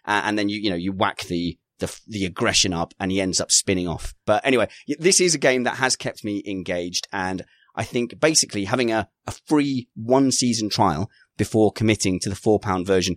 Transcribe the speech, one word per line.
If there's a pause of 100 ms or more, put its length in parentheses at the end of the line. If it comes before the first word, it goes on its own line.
Uh,
and
then
you,
you
know,
you
whack
the, (220)
the,
the
aggression
up,
and
he
ends
up
spinning
off. (120)
But
anyway, (180)
y-,
this
is
a
game
that
has
kept
me
engaged,
and (280)
I
think
basically
having
a, (180)
a
free
one
season
trial (280)
before
committing
to
the
four
pound
version